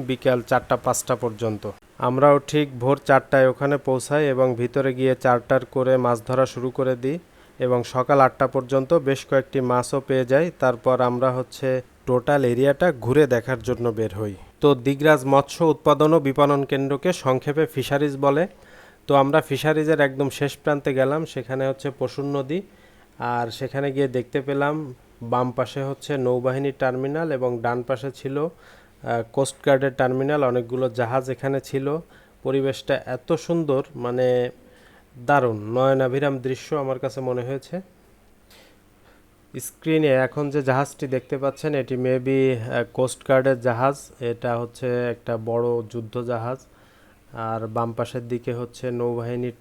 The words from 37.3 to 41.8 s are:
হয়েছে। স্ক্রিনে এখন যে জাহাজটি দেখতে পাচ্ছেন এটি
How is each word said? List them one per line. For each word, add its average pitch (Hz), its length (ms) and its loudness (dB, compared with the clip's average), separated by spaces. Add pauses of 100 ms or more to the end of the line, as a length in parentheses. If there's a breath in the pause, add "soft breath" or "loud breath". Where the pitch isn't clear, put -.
হয়েছে। 135 280 -10 (1800 soft breath)
স্ক্রিনে 156 580 0 (140)
এখন 147 240 -4
যে 143 120 -2
জাহাজটি 135 460 -2
দেখতে 131 300 -4
পাচ্ছেন 139 380 -4
এটি 131 220 -4